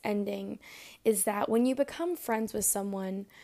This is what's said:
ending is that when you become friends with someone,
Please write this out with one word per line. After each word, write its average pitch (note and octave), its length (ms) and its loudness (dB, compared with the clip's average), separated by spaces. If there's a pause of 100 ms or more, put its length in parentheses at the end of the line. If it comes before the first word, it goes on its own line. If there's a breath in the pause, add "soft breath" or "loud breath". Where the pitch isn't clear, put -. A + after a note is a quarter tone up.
ending G3+ 560 -2 (440 loud breath)
is G#3+ 200 4
that G#3 260 0
when A#3 160 6
you C4 80 2
become D#4+ 420 0
friends A3 380 -2
with G#3+ 120 -2
someone, G3 600 -2 (180 loud breath)